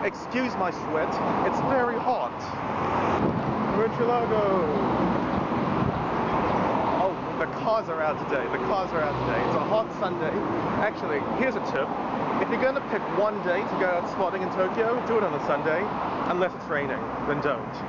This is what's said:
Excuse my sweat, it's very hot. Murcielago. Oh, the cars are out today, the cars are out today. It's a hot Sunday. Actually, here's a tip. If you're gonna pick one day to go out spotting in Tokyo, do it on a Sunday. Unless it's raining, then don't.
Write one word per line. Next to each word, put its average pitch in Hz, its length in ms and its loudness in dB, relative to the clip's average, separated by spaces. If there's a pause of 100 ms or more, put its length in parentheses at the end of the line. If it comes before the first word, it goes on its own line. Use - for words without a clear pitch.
Excuse 240 500 -2
my 185 160 0
sweat, 156 380 0 (400)
it's - 180 0
very 240 320 2
hot. 175 320 0 (1400)
Murcielago. 220 880 2 (2500)
Oh, 269 100 2 (280)
the 160 60 2 (120)
cars 220 300 0
are 160 120 -2
out 151 160 0 (120)
today, 131 240 0
the 202 140 -2
cars 185 260 0
are 165 80 0
out 143 260 0
today. 117 220 0
It's - 80 0
a 147 80 0
hot 214 340 2
Sunday. 170 320 0 (480)
Actually, 180 400 0 (240)
here's 254 140 2
a - 160 -4
tip. 143 160 0 (520)
If 135 100 0
you're 165 120 0
gonna 269 300 0
pick 208 100 0 (160)
one 208 240 2
day 175 200 2
to 190 180 -2
go 185 60 2
out 175 240 0
spotting 185 320 0
in 180 80 -2
Tokyo, 220 580 0
do 233 100 4
it 202 60 4
on 160 100 0
a 139 120 -2
Sunday. 156 360 2 (480)
Unless 180 240 2
it's - 120 -10
raining, 139 360 -2 (240)
then 143 140 0
don't. 123 340 -2 (140)